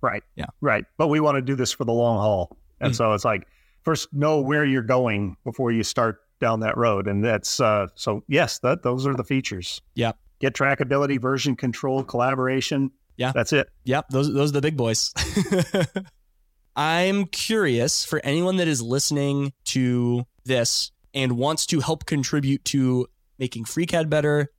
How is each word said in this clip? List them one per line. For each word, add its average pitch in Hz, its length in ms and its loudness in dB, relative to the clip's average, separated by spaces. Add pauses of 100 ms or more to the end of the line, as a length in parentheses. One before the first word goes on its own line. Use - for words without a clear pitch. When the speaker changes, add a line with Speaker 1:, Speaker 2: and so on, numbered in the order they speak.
Speaker 1:
Right. 107 200 -4 (140)
Speaker 2:
Yeah. 139 100 -10 (160)
Speaker 1:
Right. 110 240 0 (140)
But 160 80 4
we 151 120 2
wanna 147 220 2
do 131 140 -2
this 123 160 -2
for - 120 -6
the 117 80 0
long 117 280 2
haul. 101 360 0 (240)
And 127 140 0
Speaker 2:
Mm. - 20 -2
Speaker 1:
so 113 180 2
it's 104 120 0
like, 107 220 0 (360)
first - 300 -2
know 147 260 2
where 147 260 2
you're 131 180 2
going 110 600 0
before 120 280 -2
you 113 120 2
start 113 360 -2 (200)
down 113 200 0
that 110 180 -2
road. 104 300 2
And 101 180 0
that's, 107 340 0
uh, 107 360 4
so 104 320 -4
yes, 143 320 0
that, 143 240 0
those 127 240 0
are 139 80 0
the 123 80 -4
features. 110 580 -4 (140)
Speaker 2:
Yep. 117 200 0 (240)
Speaker 1:
Get 135 140 0
trackability, 139 680 0
version 131 360 0
control, 131 480 -2
collaboration. 131 880 0 (260)
Speaker 2:
Yeah. 127 160 -2
Speaker 1:
That's 123 180 0
it. 139 160 2 (180)
Speaker 2:
Yep. 135 260 0
Those, 139 220 0
those 143 180 0
are - 20 -6
the 139 80 0
big 151 160 -2
boys. 113 380 -2
<laughs> - 1600 -4
I'm 180 500 2
curious, 160 800 0
for - 180 -4
anyone 175 340 0
that 175 100 2
is 143 140 0
listening 139 680 -2 (140)
to 123 600 0 (200)
this 123 460 0 (220)
and 131 200 0
wants 139 340 0
to 160 140 0
help 160 240 -2
contribute 139 600 0
to 127 420 0 (300)
making 117 280 -6
FreeCAD 165 440 -2
better 147 500 2